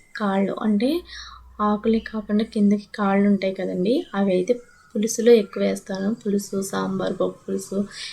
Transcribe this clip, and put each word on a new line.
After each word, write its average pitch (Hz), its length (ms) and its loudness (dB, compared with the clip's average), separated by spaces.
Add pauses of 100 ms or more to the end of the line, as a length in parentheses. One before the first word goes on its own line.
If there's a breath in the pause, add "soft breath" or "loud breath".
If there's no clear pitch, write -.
(180)
కాళ్ళు 196 440 0
అంటే 240 400 2 (600 loud breath)
ఆకులే 208 380 2
కాకుండా 214 440 -2
కిందకి 208 520 2
కాళ్ళు 202 340 2
ఉంటాయి 190 240 2
కదండి, 190 520 0 (100)
అవి 196 160 2
అయితే 180 220 2 (420)
పులుసులో 220 360 4
ఎక్కువ 202 320 4
వేస్తాను. 196 500 -2
పులుసు, 202 480 -2
సాంబార్, 190 520 -4
పప్పు 185 340 -4
పులుసు 196 400 -4 (260 loud breath)